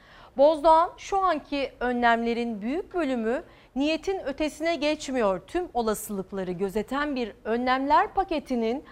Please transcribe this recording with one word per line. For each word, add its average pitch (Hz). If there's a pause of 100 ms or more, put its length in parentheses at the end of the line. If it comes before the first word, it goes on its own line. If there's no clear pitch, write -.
(360)
Bozdoğan, 320
"Şu -
anki 294
önlemlerin 233
büyük 302
bölümü 262 (340)
niyetin 311
ötesine 311
geçmiyor. 254
Tüm 349
olasılıkları 202
gözeten 214
bir 233 (120)
önlemler 262
paketinin 277